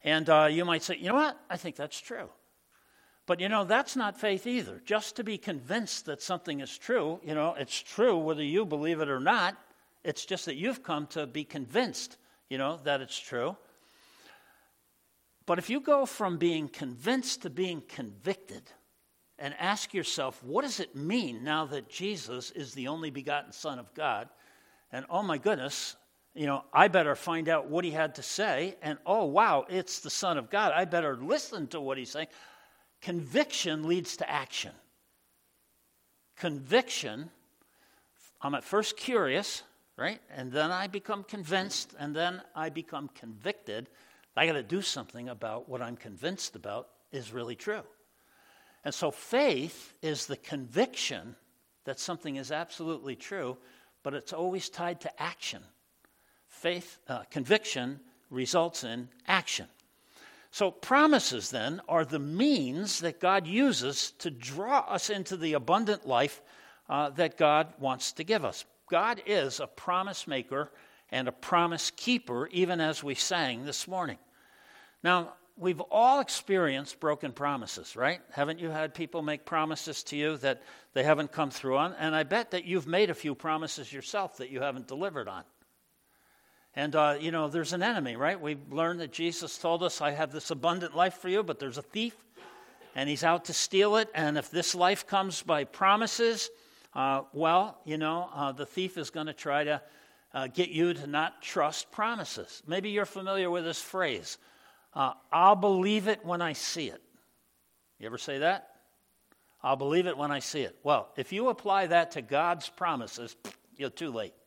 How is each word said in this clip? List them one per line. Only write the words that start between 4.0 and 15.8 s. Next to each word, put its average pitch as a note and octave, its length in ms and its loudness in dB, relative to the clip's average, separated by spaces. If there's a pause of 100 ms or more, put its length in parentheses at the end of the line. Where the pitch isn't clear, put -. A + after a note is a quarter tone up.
faith G3 260 0
either. A#3+ 380 -4
Just G#3+ 320 -2
to B3 80 -6
be G#3 140 -4
convinced F3+ 680 -4
that C#3+ 160 -8
something E3+ 380 -4
is C3 180 -10
true, F3+ 460 0
you D#3 100 -6
know, D3+ 200 2
it's - 260 -6
true G#3+ 380 4
whether D#3 260 0
you E3+ 220 2
believe D#3 340 0
it D#3 80 0
or C3 140 0
not. F#3+ 340 2 (480)
It's - 220 -6
just - 180 -4
that D#3 120 -4
you've A#3 280 -2
come D3+ 240 -4
to D3+ 180 -4
be C#3+ 200 -6
convinced, D#3 720 -4 (320)
you C3+ 80 -4
know, C#3+ 260 -2
that C#3+ 160 2
it's - 180 -8
true. C3+ 380 -4 (1900)
But F3 120 4
if F3+ 120 -4
you B3+ 100 0
go C#4 260 6